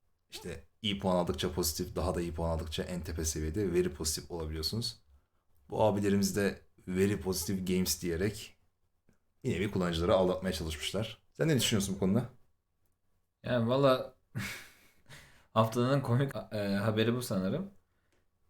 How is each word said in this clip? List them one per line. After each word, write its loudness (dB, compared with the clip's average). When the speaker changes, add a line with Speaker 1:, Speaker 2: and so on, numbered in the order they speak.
Speaker 1:
İşte -12
iyi -2
puan 2
aldıkça 0
pozitif, -2
daha -2
da -2
iyi -4
puan -2
aldıkça -4
en -6
tepe -6
seviyede -2
Very 2
Positive -6
olabiliyorsunuz. -6
Bu 0
abilerimiz 4
de 0
Very 2
Positive -2
Games 0
diyerek -2
yine 0
bir 0
kullanıcıları 2
aldatmaya 2
çalışmışlar. -6
Sen 2
ne 4
düşünüyorsun 2
bu -12
konuda? 2
Speaker 2:
Yani 0
valla 4
<laughs> -14
haftanın 4
komik, 0
e, -6
haberi 2
bu -4
sanırım. -2